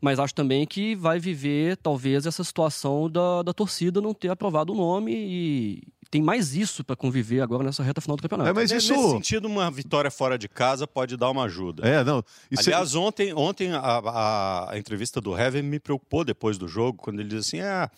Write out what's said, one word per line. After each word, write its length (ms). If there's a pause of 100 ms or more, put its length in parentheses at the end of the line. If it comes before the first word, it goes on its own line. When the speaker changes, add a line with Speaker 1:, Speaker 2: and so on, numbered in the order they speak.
Speaker 1:
Mas 160
acho 160
também 320
que 300
vai 240
viver, 580
talvez, 480
essa 160
situação 680
da, 340
da 100
torcida 460
não 140
ter 160
aprovado 420
o 40
nome 380
e 720 (260)
tem 120
mais 340
isso 300
pra 100
conviver 460
agora 240
nessa 180
reta 160
final 160
do 80
campeonato. 260
Speaker 2:
É, 40
mas 180
Speaker 3:
Ne-, 60
Speaker 2:
isso 160
Speaker 3:
nesse 180
sentido, 340
uma 240
vitória 400
fora 280
de 100
casa 400
pode 300
dar 120
uma 140
ajuda. 420
Speaker 2:
É, 160
não, 220 (260)
isso 200
é 40
Speaker 3:
Aliás, 220
ontem, 380
ontem 400
a, 60
a, 920
a 80
entrevista 400
do 180
Hever 240
me 200
preocupou 420
depois 340
do 80
jogo, 320
quando 220
ele 80
diz 180
assim, 140
"Ah, 380